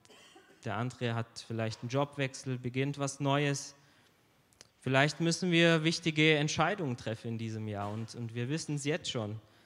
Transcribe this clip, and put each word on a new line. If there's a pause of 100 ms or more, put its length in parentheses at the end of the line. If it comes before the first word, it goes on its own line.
(640)
der
andere
hat
vielleicht
einen
Jobwechsel,
beginnt
was
Neues. (1080)
Vielleicht
müssen
wir
wichtige
Entscheidungen
treffen
in
diesem
Jahr
und,
und
wir
wissen
es
jetzt
schon. (260)